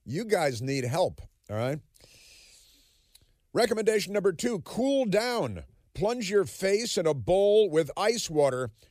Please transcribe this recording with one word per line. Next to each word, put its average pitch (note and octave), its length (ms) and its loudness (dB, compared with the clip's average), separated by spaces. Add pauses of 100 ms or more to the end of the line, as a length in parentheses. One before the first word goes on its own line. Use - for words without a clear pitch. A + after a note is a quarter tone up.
You F3 200 -6
guys D#3 360 0
need C3+ 240 -2
help, C3 360 -2 (280)
all G#2+ 80 -6
right? C3 220 -2 (1700)
Recommendation G#3+ 600 0
number G3 200 2
two, A3 280 -4
cool C4+ 440 0
down. G3+ 600 -2 (300)
Plunge G#3+ 340 -2
your G3 160 2
face G3+ 540 -2
in E3+ 80 0
a D#3 80 4
bowl G3 560 4
with D#3 260 2
ice G#3+ 320 0
water C3 420 2 (200)